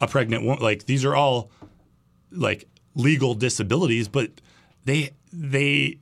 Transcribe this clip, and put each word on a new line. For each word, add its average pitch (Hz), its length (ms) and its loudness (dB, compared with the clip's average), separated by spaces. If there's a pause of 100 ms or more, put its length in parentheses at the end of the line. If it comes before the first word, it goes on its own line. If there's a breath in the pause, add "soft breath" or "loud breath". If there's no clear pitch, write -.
a 120 60 2
pregnant 117 380 0
wo-, 123 160 0
like, 110 260 0
these 131 180 0
are 139 100 2
all, 135 360 2 (840 loud breath)
like, 117 340 -2 (280)
legal 131 400 2
disabilities, 117 720 0
but 139 220 -4 (560 soft breath)
they, 143 240 -2 (220)
they, 143 680 -2